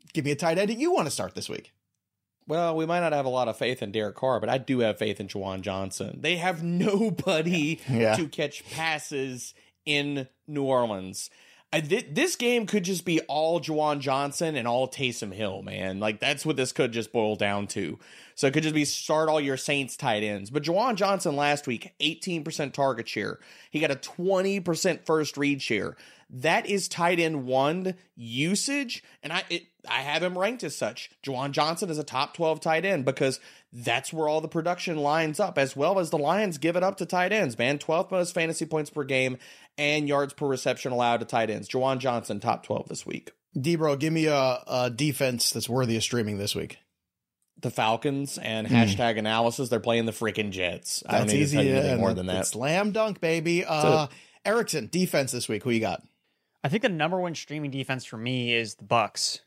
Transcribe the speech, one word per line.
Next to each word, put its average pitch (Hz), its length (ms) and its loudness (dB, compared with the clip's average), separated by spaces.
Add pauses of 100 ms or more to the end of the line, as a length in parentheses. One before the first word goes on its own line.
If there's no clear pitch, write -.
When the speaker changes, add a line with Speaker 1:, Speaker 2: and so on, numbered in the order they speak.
(140)
Speaker 1:
give 151 120 -2
me 143 60 0
a 147 40 0
tight 165 220 2
end 202 120 2
that 226 80 -2
you 320 160 2
wanna 165 180 2
start 95 240 -6
this - 140 -8
week. - 220 -10 (760)
Speaker 2:
Well, 165 280 0
we 160 100 0
might 175 160 0
not 160 120 2
have 139 120 2
a 131 40 0
lot 127 180 2
of 110 100 -2
faith 123 260 -2
in 101 80 -6
Derek 107 240 -2
Carr, 127 240 2
but 107 100 -2
I 127 80 2
do 127 220 0
have 110 180 2
faith 107 220 -2
in 104 80 -8
Juwan 95 340 -6
Johnson. 95 600 -6
They 160 160 0
have 170 260 -2
<laughs> - 0 -
nobody 175 1160 2 (100)
Speaker 1:
Yeah. 113 260 4
Speaker 2:
to 156 120 0
catch - 420 -6
passes 139 840 -4 (320)
in 143 420 0 (200)
New 143 160 -4
Orleans. 110 680 0 (420)
I, 156 100 0
thi-, 160 300 -2
this 294 240 0
game 240 300 0
could 202 180 0
just 175 220 -4
be 160 160 2
all 160 400 0
Juwan 151 380 0
Johnson 139 560 0
and 120 120 -2
all 123 220 2
Taysom 120 420 -4
Hill, 98 300 -4
man. 98 380 -6
Like, 107 200 0
that's 139 260 -2
what 151 120 0
this 127 140 0
could 127 200 0
just 113 220 -4
boil 107 220 2
down 101 320 0
to. 87 320 -6 (340)
So - 140 2
it 131 60 2
could 156 100 2
just 156 120 0
be 151 100 2
start 156 440 0
all 156 100 4
your 139 180 0
Saints 143 380 -2
tight 110 280 0
ends. 101 260 -4
But 147 140 -2
Juwan 202 320 2
Johnson 190 400 2
last 147 320 2
week, 117 320 -6
eighteen 160 440 -2
percent 147 300 -6
target 131 340 0
share. 104 300 -4 (320)
He 156 100 -2
got 151 120 2
a 135 40 0
twenty 190 640 0
percent 170 460 0
first 156 320 0
read 143 240 2
share. 95 340 -2 (360)
That 160 360 0
is 196 200 0
tight 175 320 0
end 160 260 0
one 156 500 2 (200)
usage, 185 880 -2 (200)
and 147 100 -8
I, 185 160 -2
it, 175 140 -4 (260)
I 120 120 0
have 147 220 0
him 180 140 -2
ranked 220 260 -2
as 156 120 -6
such. 117 340 -6 (140)
Juwan 139 280 -4
Johnson 160 380 0
is 151 80 -4
a 151 60 -4
top 139 300 -2
twelve 160 280 0
tight 160 240 2
end 185 180 0
because 135 360 0 (340)
that's 120 400 -2
where 156 160 0
all 156 100 2
the 156 80 -4
production 170 500 -2
lines 151 420 2
up, 185 180 0
as 135 180 2
well 170 240 2
as 165 120 0
the 170 80 2
Lions 170 400 2
give 165 180 2
it 175 60 2
up 190 140 2
to 180 80 -4
tight 180 280 2
ends, 160 240 0
man. 135 200 2
Twelfth 165 340 0
most 180 220 0
fantasy 165 320 0
points 156 240 -2
per 147 140 -4
game 131 340 2 (400)
and 147 300 2
yards 143 260 2
per 151 140 -4
reception 131 460 0
allowed 120 260 4
to 113 60 -6
tight 113 240 2
ends. 104 180 -4
Juwan 131 300 2
Johnson, 117 420 -2
top 117 240 0
twelve - 240 -4
this - 180 -10
week. - 260 -10 (260)
Speaker 1:
Debro, 151 420 2
give 160 140 0
me 160 140 2
a, 131 400 2
a 127 280 0
defense 127 560 0
that's 113 160 -4
worthy 117 300 2
of 110 60 0
streaming 107 340 0
this 101 180 -2
week. 80 220 -6 (840)
Speaker 2:
The 123 100 -2
Falcons 135 640 0
and 110 300 -4
Speaker 1:
Mm. 120 40 0
Speaker 2:
hashtag 113 460 4
analysis, 117 500 2
they're 117 140 2
playing 117 240 2
the 110 80 -2
freaking 107 380 -2
Jets. 90 560 -4
I - 60 -4
don't - 80 6
Speaker 1:
That's 107 120 4
Speaker 2:
need 143 80 6
Speaker 1:
easy, 143 160 4
Speaker 2:
to 139 60 6
tell 139 40 4
you 131 60 4
Speaker 1:
yeah, 135 80 6
Speaker 2:
anything 131 180 2
more 98 100 6
Speaker 1:
that, 92 60 2
Speaker 2:
than 92 120 -4
Speaker 1:
that's 92 240 0
Speaker 2:
that. - 20 -4
Speaker 1:
slam 165 400 0
dunk, 220 260 -2
baby. 170 420 2
Speaker 2:
That's - 100 -2 (140)
Speaker 1:
Uh, 156 260 6
Speaker 2:
it. - 360 -12
Speaker 1:
Erickson, 196 440 0
defense 165 420 2
this 123 160 -4
week. 107 140 -2
Who 123 80 0
you 113 100 4
got? 98 200 -2 (600)
Speaker 3:
I 147 60 0
think 202 140 0
the 254 60 4
number 170 300 0
one 175 160 -2
streaming 147 360 -6
defense 131 340 -4
for - 120 -14
me 120 360 0
is 113 220 0
the - 100 -20
Bucks. - 600 0